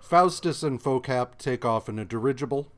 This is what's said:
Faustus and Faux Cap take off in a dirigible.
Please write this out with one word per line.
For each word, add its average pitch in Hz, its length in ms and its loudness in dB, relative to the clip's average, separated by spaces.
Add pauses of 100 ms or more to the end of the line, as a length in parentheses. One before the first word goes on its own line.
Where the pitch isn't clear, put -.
Faustus 175 600 2
and 135 180 -2
Faux 131 240 0
Cap 123 320 -2
take - 280 -4
off 113 240 0
in 107 100 -6
a 110 60 -6
dirigible. 131 720 -2